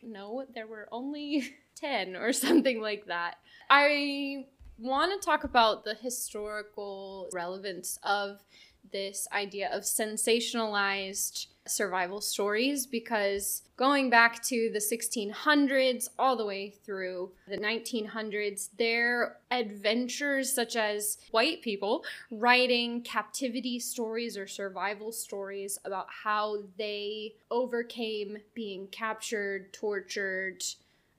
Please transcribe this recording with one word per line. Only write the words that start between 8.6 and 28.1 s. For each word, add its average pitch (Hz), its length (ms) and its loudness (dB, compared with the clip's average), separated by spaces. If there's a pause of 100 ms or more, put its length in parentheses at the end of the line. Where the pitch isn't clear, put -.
this 196 400 -4
idea 202 400 -2
of 247 100 -2
sensationalized 214 1600 0 (180)
survival 185 560 0
stories, 233 680 0
because 202 760 -2 (140)
going 269 340 4
back 233 320 8
to 226 300 2
the 208 80 -2
sixteen 214 500 -2
hundreds 262 880 4
all 262 180 6
the 220 80 -2
way 196 240 -4 (160)
through 185 460 -6 (160)
the 196 100 -6
nineteen 220 480 -2
hundreds, 208 760 -4
their 240 580 2 (160)
adventures, 247 1000 0
such 233 220 0
as 208 440 -2 (120)
white 254 320 2
people 214 420 0 (280)
writing 240 720 4
captivity 240 760 -4
stories 233 580 -4
or 196 120 -8
survival 196 640 -4
stories 196 720 -6
about 190 220 -4 (180)
how 214 320 2 (200)
they 214 560 -4 (160)
overcame 233 920 -2 (160)